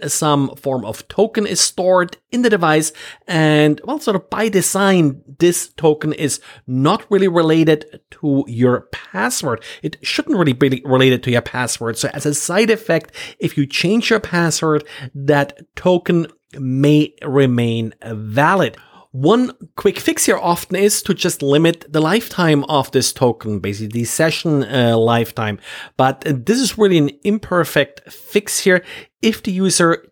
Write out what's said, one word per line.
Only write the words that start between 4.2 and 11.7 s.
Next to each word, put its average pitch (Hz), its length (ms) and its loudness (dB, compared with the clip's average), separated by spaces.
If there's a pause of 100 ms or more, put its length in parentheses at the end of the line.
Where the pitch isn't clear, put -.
by 220 200 -2
design, 190 760 2 (160)
this 170 380 2
token 156 360 0
is - 280 -6 (260)
not 135 440 -2
really 196 180 2
related 160 720 2 (100)
to 139 360 -2
your 123 360 0 (100)
password. 185 720 -6 (200)
It 156 200 -8
shouldn't - 340 -2
really 160 160 2
be 131 320 0
related 131 380 4
to 131 80 -4
your 120 120 0
password. 117 540 -6